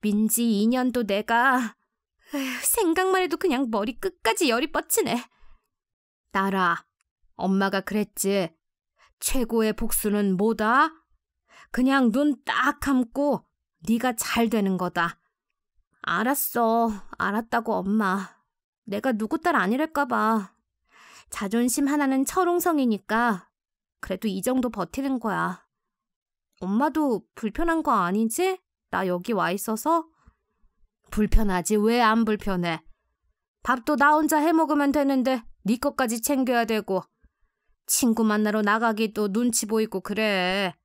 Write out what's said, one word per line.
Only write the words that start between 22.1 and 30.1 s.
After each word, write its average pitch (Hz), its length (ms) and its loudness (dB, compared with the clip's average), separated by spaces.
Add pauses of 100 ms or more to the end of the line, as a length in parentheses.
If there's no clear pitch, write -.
철옹성이니까 254 1200 0 (540)
그래도 190 260 -6
이 190 140 -4
정도 247 280 0
버티는 262 500 -4
거야. 175 460 -4 (960)
엄마도 254 640 0 (140)
불편한 320 480 -2
거 302 80 0
아니지? 226 680 0 (300)
나 185 180 -2
여기 180 240 -4
와 175 200 0
있어서? 294 560 -2 (1040)